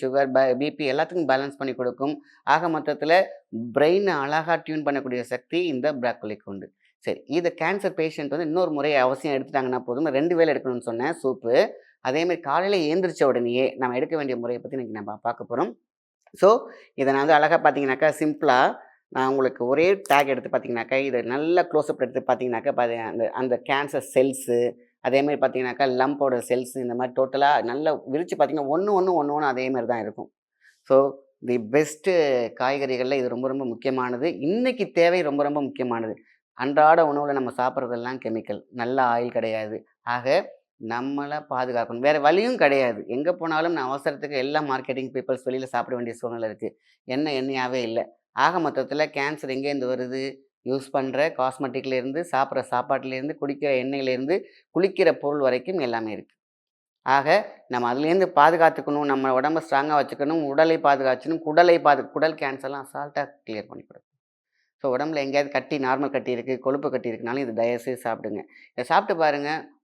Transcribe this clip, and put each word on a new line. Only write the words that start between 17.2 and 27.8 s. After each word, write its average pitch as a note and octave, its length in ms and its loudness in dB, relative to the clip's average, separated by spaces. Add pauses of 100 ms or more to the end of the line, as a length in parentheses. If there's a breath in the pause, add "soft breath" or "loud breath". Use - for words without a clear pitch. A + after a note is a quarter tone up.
வந்து D3+ 180 8
அழகா D#3+ 180 4
பார்த்தீங்கன்னாக்கா, C#3+ 560 2
சிம்பிளா D3+ 560 4 (340 loud breath)
நான் C3 200 0
உங்களுக்கு C3 380 0
ஒரே D#3+ 280 4
டேக் C#3+ 320 2
எடுத்து C3+ 220 -2
பார்த்தீங்கன்னாக்கா, A#2 460 -4
இதை C3+ 280 0
நல்லா D3+ 400 0
க்ளோஸ் D#3 260 0
அப் C#3 120 -6
எடுத்து C3 260 -2
பார்த்தீங்கன்னாக்கா, B2 460 0
பாரு, A#2+ 260 0
அந்த, A2+ 320 -4
அந்த B2 400 -4
கேன்சர் C#3+ 320 -2 (120)
செல்ஸு, B2+ 600 2 (260 soft breath)
அதே C3 220 2
மாதிரி C#3+ 180 -2
பார்த்தீங்கன்னாக்கா, C3 480 0 (120)
லம்போட C3+ 480 0
செல்ஸு, B2+ 300 -2
இந்த A#2+ 160 -4
மாதிரி B2 280 -2
டோட்டலா C#3 400 4
நல்லா C3 380 -2 (120)